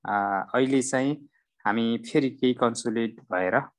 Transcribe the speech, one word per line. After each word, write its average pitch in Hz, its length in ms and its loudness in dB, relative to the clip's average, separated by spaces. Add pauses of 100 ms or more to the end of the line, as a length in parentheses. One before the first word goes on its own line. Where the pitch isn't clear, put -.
आ, 101 320 0
अहिले 131 420 2
चाहिँ 135 480 -2 (360)
हामी 113 320 0
फेरि 135 320 0
केही 127 240 2
कन्सोलिडेट 113 680 -2
भएर 92 380 0 (200)